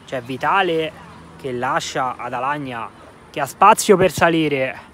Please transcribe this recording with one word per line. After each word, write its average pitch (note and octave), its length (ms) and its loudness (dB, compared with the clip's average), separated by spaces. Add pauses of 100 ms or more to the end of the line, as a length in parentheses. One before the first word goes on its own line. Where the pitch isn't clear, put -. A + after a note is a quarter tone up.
c'è C3 160 -8
Vitale D#3+ 680 -2 (500)
che C3 120 -8
lascia B2+ 640 -4
ad A#2+ 160 -10
Alagna, B2+ 580 -6 (400)
che - 80 -8
ha C#3 80 0
spazio G3+ 500 4
per F3+ 140 4
salire D3+ 840 0